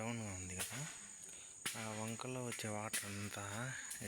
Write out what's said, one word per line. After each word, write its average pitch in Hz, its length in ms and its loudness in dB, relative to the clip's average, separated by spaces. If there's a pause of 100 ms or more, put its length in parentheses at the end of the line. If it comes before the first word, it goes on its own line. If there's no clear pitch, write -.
డౌన్గా 113 300 2 (100)
ఉంది 90 200 -2
కదా, 113 180 0 (1000)
ఆ - 20 0 (180)
వంకల్లో 123 500 2
వచ్చే 113 260 2
వాటర్ 104 360 2
అంతా 101 320 0 (640)